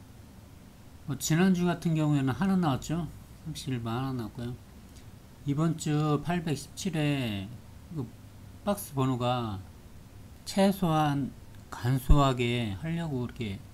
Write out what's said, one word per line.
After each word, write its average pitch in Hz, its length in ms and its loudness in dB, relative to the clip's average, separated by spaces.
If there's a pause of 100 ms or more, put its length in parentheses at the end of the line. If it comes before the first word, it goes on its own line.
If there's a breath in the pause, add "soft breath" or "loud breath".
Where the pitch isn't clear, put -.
(1080)
뭐, 143 100 -4
지난주 175 480 4
같은 165 300 0
경우에는 147 360 4
하나 190 240 2
나왔죠. 160 520 0 (380)
삼십일 135 360 -6
번 117 160 -4
하나 131 160 -4
나왔고요. 120 400 -6 (920 loud breath)
이번 156 320 2
주 151 440 2
팔백십칠 170 720 -2
회 123 520 0 (460)
그 131 120 -4 (560)
박스 202 300 -2
번호가 123 680 0 (840)
최소한 156 840 4 (400)
간소하게 123 1080 6
하려고 160 460 -2
이렇게 104 340 -6 (140)